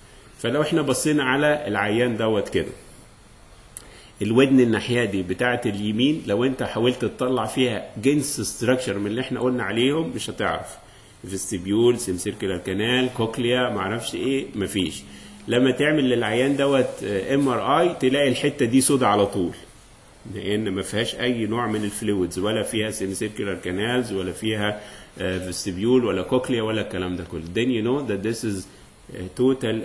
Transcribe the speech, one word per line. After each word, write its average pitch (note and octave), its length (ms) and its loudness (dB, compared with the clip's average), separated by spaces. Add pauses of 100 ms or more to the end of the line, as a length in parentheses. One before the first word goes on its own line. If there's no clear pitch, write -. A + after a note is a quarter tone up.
(380)
فلو C3 240 0
احنا D#3 200 2
بصينا C#3+ 420 2
على D3 420 4
العيان G#2+ 500 2
دوت A2 320 2
كده، - 240 0 (1500)
الودن B2+ 380 6
الناحيه A#2+ 440 2
دي G2 180 0
بتاعه G#2+ 440 0
اليمين G#2+ 600 0
لو G#2+ 180 2
انت C3 180 0
حاولت A#2 420 0
تطلع A#2+ 420 -2
فيها A#2 440 0 (120)
جنس C#3 380 2
ستراكشر A2+ 580 0
من G2+ 80 -2
اللي A2 140 -2
احنا B2+ 200 -4
قلنا B2 220 0
عليهم B2+ 520 0
مش A2+ 160 -6
هتعرف، - 460 -4 (540)
فيستيبيول، G2+ 680 2
سيمسيركيولار F#2+ 600 -4
كانال، A#2 580 0
كوكليا، A#2+ 520 0
معرفش G#2 460 -4
ايه، C3+ 400 -2
مفيش. F#2 480 -2 (460)
لما B2+ 220 4
تعمل C#3+ 400 2
للعيان A#2+ 460 2
دوت، C3+ 480 2
آه، G2+ 300 -2
ام C#3 140 2
ار B2 320 2
اي F3 200 2
تلاقي C3+ 280 4
الحته C3 380 0
دي B2 140 4
سودا B2+ 260 4
على G#2 200 4
طول، F#2 260 -2 (840)
لان G#2 360 -2
ما F#2+ 120 -2
فيهاش G#2+ 320 -2
اي A#2+ 320 0
نوع A#2 200 0
من G#2+ 180 -2
الفلويدز، G2+ 540 -2
ولا G#2+ 240 0
فيها G#2+ 280 -2
سيمسيركيولار G2+ 640 -4
كانالز G#2+ 580 -2
ولا F#2 200 -4
فيها، G#2 480 -2 (380)
آه، F#2 200 -2
فيستيبيول G2 640 0
ولا F#2+ 180 0
كوكليا B2+ 400 0
ولا A2 180 0
الكلام F#2 360 -4
ده E2+ 80 -8
كله. E2 180 -10
Then G2+ 260 -2
you A2+ 180 0
know C3 240 0
that G2+ 180 -2
this A2+ 160 -4
is، G2 200 -4 (520)
آه، F2+ 100 -8 (100)
total B2 480 0